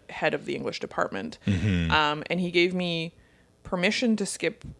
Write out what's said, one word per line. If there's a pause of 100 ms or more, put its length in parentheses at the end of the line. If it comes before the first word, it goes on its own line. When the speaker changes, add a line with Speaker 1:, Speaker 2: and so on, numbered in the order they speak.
Speaker 1:
head
of
the
English
department. (100)
Speaker 2:
Mm-hmm.
Speaker 1:
Um,
and
he
gave
me (500)
permission
to
skip (160)